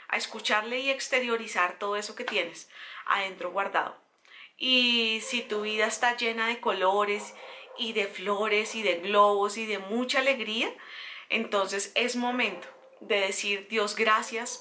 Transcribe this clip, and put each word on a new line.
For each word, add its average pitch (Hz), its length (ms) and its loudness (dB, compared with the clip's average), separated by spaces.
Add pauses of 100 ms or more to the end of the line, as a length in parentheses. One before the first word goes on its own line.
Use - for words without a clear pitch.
a - 80 0
escucharle 226 640 -2
y 269 100 0
exteriorizar 226 880 0
todo 202 180 -2
eso 208 180 -6
que - 100 -10
tienes 170 460 -4 (360)
adentro 185 440 -2
guardado. 190 460 0 (600)
Y 240 680 2
si 240 200 -2
tu 214 200 -4
vida 214 240 0
está 233 300 2
llena 226 300 0
de 233 140 -2
colores 202 760 2 (420)
y 226 180 -4
de 208 120 2
flores 208 680 0
y 226 80 -4
de 180 140 4
globos 208 600 4
y 220 100 -4
de 208 120 -4
mucha 240 420 0
alegría, 247 520 0 (580)
entonces 202 640 0
es 240 220 2
momento 240 520 -2 (320)
de 202 200 2
decir: 202 480 -2
"Dios, 208 280 0
gracias 226 640 0